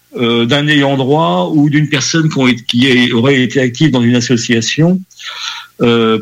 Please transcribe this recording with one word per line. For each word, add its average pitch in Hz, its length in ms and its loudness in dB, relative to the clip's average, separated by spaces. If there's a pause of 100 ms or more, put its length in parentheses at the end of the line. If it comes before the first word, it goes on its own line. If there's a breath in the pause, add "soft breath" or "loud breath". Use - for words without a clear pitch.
(180)
euh, 117 280 0
d'un 143 220 0
ayant 139 300 2
droit 165 560 0
ou 151 160 2
d'une 147 180 0
personne 156 420 0
qui 151 80 -4
ont, 127 160 2 (140)
qui 123 200 0
est, 123 260 2
aurait 127 280 2
été 127 200 0
active 127 300 0
dans 123 100 0
une 120 140 2
association, 123 840 0 (840 loud breath)
euh, 113 400 2